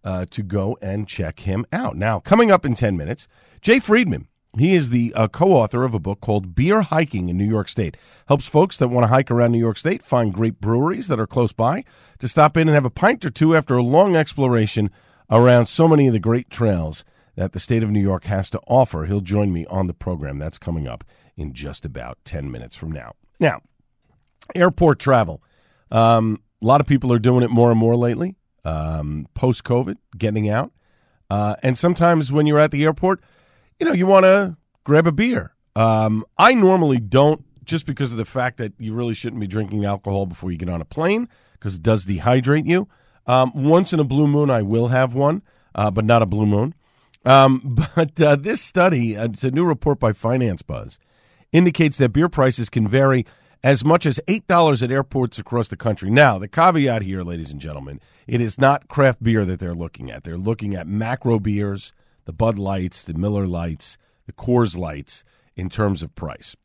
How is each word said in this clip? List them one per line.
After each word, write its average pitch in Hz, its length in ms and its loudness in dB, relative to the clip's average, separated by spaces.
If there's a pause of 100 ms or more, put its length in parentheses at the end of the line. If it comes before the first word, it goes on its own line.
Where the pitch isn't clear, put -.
uh, 92 260 -6
to 107 140 -10
go 98 400 -4
and 98 240 -6
check 78 340 -8
him 98 300 -4
out. 233 260 -6
Now, 104 220 -2
coming 220 320 4
up 185 120 4
in 131 120 -2
ten 104 200 -2
minutes, 85 320 -10 (320)
Jay 226 200 2
Friedman. 208 480 0 (280)
He 156 180 2
is 139 180 2
the, 120 240 0
uh, 110 120 2
co-author 127 560 2
of 117 120 -4
a 101 40 -2
book 98 220 -8
called 98 320 -4
Beer 190 300 2
Hiking 139 460 -2
in 87 80 -2
New 101 100 0
York 107 220 -2
State. 85 280 -6 (300)
Helps 147 180 2
folks 185 320 0
that 127 120 0
want 123 160 2
to - 20 0
hike 127 240 2
around 120 200 2
New 117 60 2
York 113 200 0
State 190 260 -4
find 117 280 0
great 113 300 -4
breweries 151 460 -2
that 127 120 -2
are 107 60 -2
close 120 280 -2
by 147 320 -2 (340)
to 131 80 -8
stop 151 280 4
in 160 120 2
and 151 80 4
have 139 100 2
a 120 60 -2
pint 226 340 0
or 139 60 -4
two 160 240 2
after 147 200 0
a 123 80 2
long 170 320 4
exploration 117 760 0 (400)
around 120 340 6
so 165 220 2
many 151 180 6
of 123 80 4
the 107 60 0
great 113 320 -2
trails 85 520 -4 (320)
that 92 180 -6
the 92 60 -10
state 113 220 -2
of 107 80 -2
New 104 120 0
York 98 240 -2
has 98 260 -4
to - 160 -8
offer. 117 380 0
He'll 101 160 -4
join 101 300 -2
me 82 160 -4
on 92 200 -4
the 85 80 -8
program. 73 420 -8
That's 78 220 -10
coming 80 280 -8
up 58 160 -14 (320)
in 71 180 -12
just 67 300 -14
about 62 420 -14
ten 71 260 -10
minutes 60 240 -16
from 80 160 -12
now. 60 220 -14 (260)
Now, 131 220 0 (920)
airport 175 460 4
travel. 107 420 0 (480)
Um, 113 520 2 (200)
a 107 40 -6
lot 139 160 6
of - 60 -2
people 127 260 2
are 117 60 2
doing 123 220 4
it 117 80 0
more 120 220 4
and 113 80 4
more 117 160 2
lately, 120 400 -2 (300)
um, 76 680 -6
post-covid, 123 640 -2 (220)
getting 107 320 -2
out. 117 240 -4 (560)
Uh, 104 340 -2
and 127 140 0
sometimes 170 540 2
when 151 140 2
you're 147 140 2
at 151 120 4
the 143 120 -2
airport, 180 380 0 (580)
you - 60 -2
know, 330 80 0
you 180 120 0
wanna 190 520 4 (260)
grab 156 240 4
a 165 40 2
beer. 214 420 -4 (220)
Um, 110 500 0 (120)
I 233 160 6
normally 185 460 4
don't, 135 440 2 (200)
just 160 220 -6
because 135 260 -6
of 117 60 -8
the 104 80 -4
fact 127 320 -6
that 110 200 -8
you 110 160 -10
really 117 200 -4
shouldn't 113 260 -8
be 101 80 -6
drinking 101 380 -4
alcohol 98 400 -4
before 90 260 -10
you 85 60 -8
get 87 120 -8
on 85 120 -6
a 76 40 -10
plane, 202 440 -6 (300)
'cause 98 160 -10
it 80 80 -16
does 107 220 0
dehydrate 123 640 0
you. 180 220 0 (360)
Um, 127 300 2
once 160 380 2
in 160 60 0
a 147 40 2
blue 139 240 0
moon, 143 220 2
I 117 140 0
will 113 260 0
have 127 240 0
one, 147 300 -2 (300)
uh, 107 180 0
but 107 120 -2
not 113 180 4
a 107 60 2
blue 104 180 0
moon. 104 300 0 (500)
Um, 131 540 4 (100)
<laughs> - 60 -12
but, 165 260 -2
uh, 147 140 6
this 156 260 -4
study, 139 540 0
uh, 110 100 -6
it's 110 180 -6
a 131 80 -2
new 160 140 0
report 147 340 -2
by 113 140 0
Finance 117 480 -2
Buzz, 60 380 -14 (540)
indicates 165 440 4
that 127 120 2
beer 156 200 0
prices 131 400 0
can 110 180 -2
vary 131 380 2 (380)
as 131 200 2
much 160 240 2
as 127 200 -2
eight 208 200 -4
dollars 160 340 2
at 123 80 -2
airports 135 480 -4
across 117 300 -4
the 92 100 -12
country. 98 320 -4
Now, 120 300 4
the 101 80 -10
caveat 143 560 0
here, 95 180 -6
ladies 85 300 -10
and 73 100 -14
gentlemen, 71 380 -14 (260)
it 120 160 -2
is 113 160 -4
not 135 300 2
craft 135 340 0
beer 110 240 0
that 90 140 -6
they're 87 160 -8
looking 80 340 -12
at. 62 140 -16
They're 85 140 -12
looking 104 360 -6
at 85 140 -10
macro 110 520 -4
beers, 101 540 -6 (320)
the - 60 -14
Bud 110 260 -2
Lights, 95 460 -6
the 85 100 -12
Miller 101 320 -4
Lights, 85 540 -10 (260)
the - 80 -20
Coors 120 420 0
Lights 76 480 -12 (320)
in 92 140 -8
terms 98 320 -4
of - 140 -14
price. - 500 -16